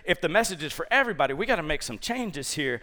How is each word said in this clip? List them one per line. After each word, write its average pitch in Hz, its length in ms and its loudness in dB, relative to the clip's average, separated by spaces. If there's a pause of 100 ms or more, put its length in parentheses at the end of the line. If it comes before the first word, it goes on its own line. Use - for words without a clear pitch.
If 180 160 2
the 170 80 0
message 185 340 2
is 147 100 -4
for - 180 -6
everybody, 185 440 4
we 196 120 -2
gotta 226 160 2
make 151 200 -2
some 113 160 -6
changes 220 540 -4
here. 131 300 -2